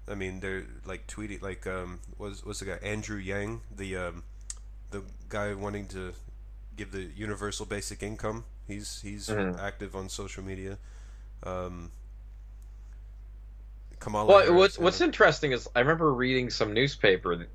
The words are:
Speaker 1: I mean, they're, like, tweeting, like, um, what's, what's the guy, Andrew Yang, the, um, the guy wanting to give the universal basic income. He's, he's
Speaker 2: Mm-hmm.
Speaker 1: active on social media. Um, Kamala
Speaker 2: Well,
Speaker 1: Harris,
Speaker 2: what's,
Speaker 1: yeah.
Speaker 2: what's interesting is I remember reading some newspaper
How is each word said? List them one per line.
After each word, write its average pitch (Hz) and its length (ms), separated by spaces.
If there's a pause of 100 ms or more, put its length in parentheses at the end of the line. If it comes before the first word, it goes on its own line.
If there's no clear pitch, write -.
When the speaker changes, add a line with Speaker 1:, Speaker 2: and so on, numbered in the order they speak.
Speaker 1:
I 104 80
mean, 95 260
they're, 95 240 (200)
like, 95 220
tweeting, 101 340
like, 95 240
um, 90 340 (180)
what's, 101 280
what's 104 140
the 101 60
guy, 92 180
Andrew 104 340
Yang, 101 440 (140)
the, 98 220
um, 87 260 (680)
the 101 100 (280)
guy 104 240
wanting 101 340
to 92 260 (640)
give 98 160
the 98 120 (120)
universal 104 500
basic 101 380
income. 107 400 (240)
He's, 104 340
he's 104 280
Speaker 2:
Mm-hmm. 98 300
Speaker 1:
active 98 360
on 95 140
social 98 340
media. 95 340 (680)
Um, 90 480 (2000)
Kamala 107 280
Speaker 2:
Well, 196 120
Speaker 1:
Harris, 175 140
Speaker 2:
what's, 190 240
Speaker 1:
yeah. 170 60
Speaker 2:
what's 180 180
interesting 190 520
is 117 220
I 123 40
remember 156 340
reading 127 360
some 107 240
newspaper 95 800